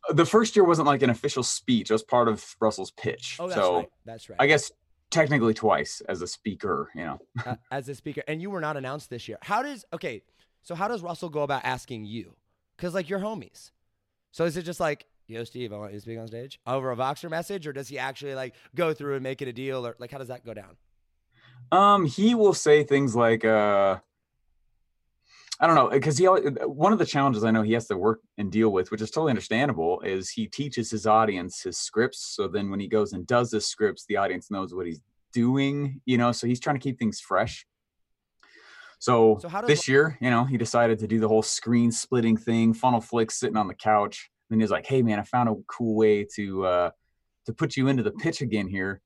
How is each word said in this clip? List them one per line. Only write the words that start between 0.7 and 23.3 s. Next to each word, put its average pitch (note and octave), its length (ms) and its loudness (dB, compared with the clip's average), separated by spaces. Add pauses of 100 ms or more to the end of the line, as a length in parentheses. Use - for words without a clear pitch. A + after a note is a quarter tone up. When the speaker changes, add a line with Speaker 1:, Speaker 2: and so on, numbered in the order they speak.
Speaker 1:
like, C#3 160 2
an B2+ 80 4
official B2+ 320 -2
speech. - 480 -2
It - 20 4
was A2 100 0
part A#2+ 240 2
of - 320 -4
Russell's G#2 320 -2
pitch. - 480 -10
Speaker 2:
Oh, F3 100 -8
that's F3+ 120 -2
Speaker 1:
So, F2+ 140 2
Speaker 2:
right. E2+ 140 -4 (160)
That's A#2 240 -18
right. G#2+ 100 -18
Speaker 1:
I C#3 80 2
guess D3+ 240 0 (380)
technically B2 440 2
twice F#2 540 -2
as F2+ 140 -6
a F2 60 -8
speaker, E2+ 680 -8
you E2 80 -12
know. D2 160 -10 (160)
<laughs> A#2 100 -8
Speaker 2:
Uh, B2 100 -8 (160)
as C3 180 -10
a C#3 60 -12
speaker. C#3+ 340 -12
And D#3+ 120 -8
you G3 80 -8
were F#3+ 120 -6
not D3+ 160 -6
announced C#3 320 -10
this A#2+ 180 -12
year. G#2+ 140 -12
How G#3 200 -2
does, C#4 300 -8
okay, D3 320 -10 (400)
so F3 120 -14
how F#3+ 120 -4
does A3+ 140 -6
Russell E3+ 280 -10
go D3 120 -4
about C#3 240 -4
asking B2 400 -8
you? G#2+ 300 -12 (420)
'Cause, F3 160 -8
like, F3 160 -4
you're F#3+ 100 -4
homies. G3+ 520 -10 (600)
So E3 140 -2
is D#3 120 -2
it F#3 40 -8
just E3 180 -10
like, D3+ 280 -4 (200)
"Yo, A2+ 160 -10
Steve, A#2 300 -10
I G#2 40 -12
want G#2 140 -12
you G#2 60 -14
to G#2 40 -14
speak A2+ 180 -12
on A2+ 80 -12
stage," A#2 400 -16
over C3 240 -4
a A#2+ 40 -4
Voxer C3+ 360 -6
message? E3+ 360 -8
Or C#3+ 60 -10
does C3+ 160 -10
he C#3 80 -12
actually, C3+ 380 -8
like, C3 180 -10 (220)
go E3 180 0
through C#3+ 220 -6
and C3 80 -6
make C3+ 180 -6
it C3+ 60 -6
a B2 60 -10
deal? C3 340 -6
Or, A2+ 120 -10
like, B2 120 -14
how C#3+ 80 -14
does B2+ 100 -12
that B2 160 -14
go A2+ 80 -14
down? G2 240 -18 (960)
Speaker 1:
Um, G3 340 6
he G#3 300 4
will G#3 180 6
say D3+ 300 6
things C#3 320 2
like, A2+ 280 4